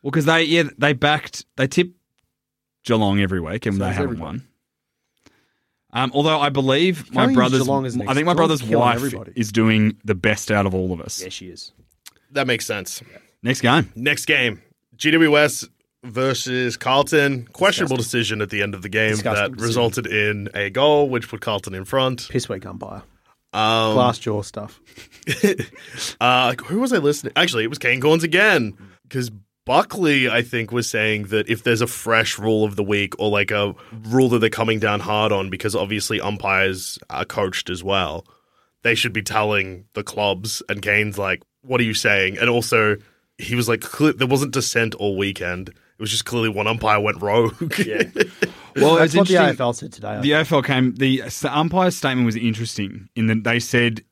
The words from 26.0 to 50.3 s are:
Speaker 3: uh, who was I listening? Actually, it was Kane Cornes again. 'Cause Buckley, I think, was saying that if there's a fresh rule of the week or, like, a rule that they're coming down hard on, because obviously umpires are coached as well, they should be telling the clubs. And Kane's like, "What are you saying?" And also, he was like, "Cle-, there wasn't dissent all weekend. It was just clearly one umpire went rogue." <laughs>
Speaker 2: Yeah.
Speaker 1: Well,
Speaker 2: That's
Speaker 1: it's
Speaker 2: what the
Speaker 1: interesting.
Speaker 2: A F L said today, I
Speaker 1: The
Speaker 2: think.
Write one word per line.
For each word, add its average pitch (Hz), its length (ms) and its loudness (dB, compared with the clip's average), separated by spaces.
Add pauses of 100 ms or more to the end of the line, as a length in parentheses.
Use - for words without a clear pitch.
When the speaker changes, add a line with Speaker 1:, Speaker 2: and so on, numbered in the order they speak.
Speaker 3:
uh, 123 340 4 (120)
who 190 140 -2
was 254 120 0
I 156 60 2
listening? 143 380 -2
Actually, 139 280 0
it 117 40 -2
was 147 100 -8
Kane 127 220 0
Cornes 160 240 4
again. 170 520 2 (340)
'Cause 123 200 -4 (360)
Buckley, 143 640 2
I 117 140 2
think, 117 300 -6
was 120 180 -2
saying 107 380 -2
that 107 200 0
if 113 140 -2
there's 113 180 2
a 120 60 0
fresh 113 520 -2
rule 107 260 2
of 101 120 -4
the 104 60 -2
week 101 360 0
or, 104 120 0
like, 101 200 0
a 104 240 -2 (340)
rule 131 200 4
that 117 120 2
they're 110 100 2
coming 113 280 0
down 104 220 0
hard 107 320 0
on, 98 160 -2
because 95 260 -6
obviously 101 460 -4
umpires 95 760 -2 (100)
are 78 160 -6
coached 95 460 -4
as 90 120 -8
well, 90 440 -2 (560)
they 117 120 2
should 110 200 -2
be 110 80 -2
telling 98 720 -2
the 104 80 -6
clubs. 101 640 -4
And 104 140 -6
Kane's 104 340 0
like, 95 260 -4 (200)
"What 123 180 -2
are 120 40 4
you 110 100 -2
saying?" 98 420 0
And 120 140 0
also, 113 460 2 (420)
he - 160 -6
was 120 140 0
like, 113 120 0
"Cle-, - 320 2
there 131 140 0
wasn't 135 260 0
dissent 117 440 0
all 101 200 -2
weekend. 92 540 -4
It - 320 -20
was 107 80 -6
just 110 160 -2
clearly 113 240 0
one 104 160 -2
umpire 107 340 2
went 101 220 -2
rogue." 110 320 2 (240)
<laughs> - 0 -
Speaker 2:
Yeah. 107 240 0 (720)
Speaker 1:
Well, 143 200 6
Speaker 2:
That's 160 180 4
Speaker 1:
it's - 20 6
Speaker 2:
what 185 120 6
the 185 80 4
Speaker 1:
interesting. - 0 -
Speaker 2:
A 160 120 6
F 127 120 -2
L 120 120 0
said 123 200 -10
today, 104 160 -14
I 107 80 -6
Speaker 1:
The 113 60 -6
Speaker 2:
think. 143 120 2